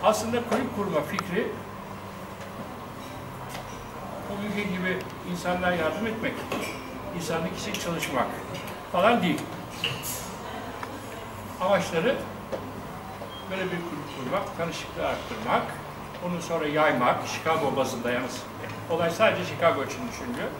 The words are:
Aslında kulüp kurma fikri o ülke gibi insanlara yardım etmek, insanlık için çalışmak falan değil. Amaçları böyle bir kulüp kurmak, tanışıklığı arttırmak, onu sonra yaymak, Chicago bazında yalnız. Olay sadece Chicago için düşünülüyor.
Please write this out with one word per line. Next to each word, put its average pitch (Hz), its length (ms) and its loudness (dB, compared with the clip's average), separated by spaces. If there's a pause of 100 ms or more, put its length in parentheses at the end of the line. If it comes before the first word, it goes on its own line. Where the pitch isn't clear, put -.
Aslında 226 340 6 (120)
kulüp 226 260 2
kurma 196 260 2
fikri 185 460 0 (2750)
o 202 40 -2 (140)
ülke 202 220 0
gibi 180 280 0 (340)
insanlara 180 440 2
yardım 160 320 2
etmek, - 260 0 (840)
insanlık 170 420 -2
için 208 140 -4
çalışmak 160 540 2 (640)
falan 202 300 8
değil. 160 200 4 (2250)
Amaçları 185 540 6 (1400)
böyle 190 120 0
bir 180 60 0
kulüp 170 380 -4 (100)
kurmak, - 400 -2
tanışıklığı 160 500 -2
arttırmak, 123 540 0 (640)
onu 175 140 0
sonra 160 260 0
yaymak, 147 480 6 (120)
Chicago 147 480 2
bazında 120 360 2
yalnız. 123 300 -2 (480)
Olay 170 220 4
sadece 180 340 6
Chicago 151 380 4
için - 160 -4 (120)
düşünülüyor. 127 360 -4 (120)